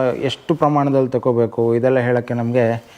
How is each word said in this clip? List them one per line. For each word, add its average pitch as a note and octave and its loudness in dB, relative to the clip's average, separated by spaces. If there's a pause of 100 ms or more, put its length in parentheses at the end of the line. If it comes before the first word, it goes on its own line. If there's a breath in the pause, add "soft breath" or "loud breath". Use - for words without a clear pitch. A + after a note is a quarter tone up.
(240)
ಎಷ್ಟು C#3 -4
ಪ್ರಮಾಣದಲ್ಲಿ C#3 2
ತಗೋಬೇಕು, A#2 0
ಇದೆಲ್ಲ B2+ 2
ಹೇಳೋಕ್ಕೆ B2 -2
ನಮಗೆ A#2 0 (140 loud breath)